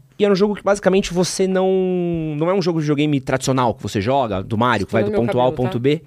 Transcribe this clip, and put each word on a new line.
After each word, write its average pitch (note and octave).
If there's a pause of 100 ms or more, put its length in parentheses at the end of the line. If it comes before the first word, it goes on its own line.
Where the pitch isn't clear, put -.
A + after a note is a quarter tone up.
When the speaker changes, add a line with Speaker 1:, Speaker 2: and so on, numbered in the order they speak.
(160)
Speaker 1:
E G#3
era G3+
um F#3+
jogo G#3
que -
basicamente G3
você F#3
não, F#3 (680)
não D#3+
é F#3
um G3
jogo E3
de D#3
videogame D3
tradicional C3
que -
você -
joga, A2
do G#2+
Mario, A2
que -
vai A2
do G#2
Speaker 2:
Meu A2
Speaker 1:
ponto A#2+
A -
ao B2+
Speaker 2:
cabelo, B2+
Speaker 1:
ponto -
Speaker 2:
tá? A#2+
Speaker 1:
B. D3